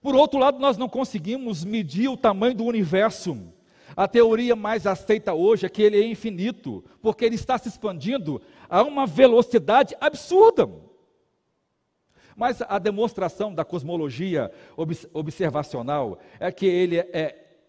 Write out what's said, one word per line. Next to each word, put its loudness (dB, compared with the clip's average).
Por -2
outro 4
lado, 2
nós 2
não -6
conseguimos -6
medir -2
o -6
tamanho 0
do -4
universo. -2
A 0
teoria 4
mais -4
aceita -2
hoje 2
é -6
que -4
ele 4
é 4
infinito, -8
porque -2
ele 0
está -2
se -8
expandindo -8
a 2
uma -2
velocidade 4
absurda. 4
Mas -4
a -4
demonstração -4
da -4
cosmologia -4
obs-, -6
observacional -6
é -4
que -6
ele 2
é -6